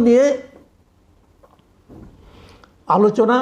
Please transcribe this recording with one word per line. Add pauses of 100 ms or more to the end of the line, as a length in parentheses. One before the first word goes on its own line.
নিয়ে (2750)
আলোচনা,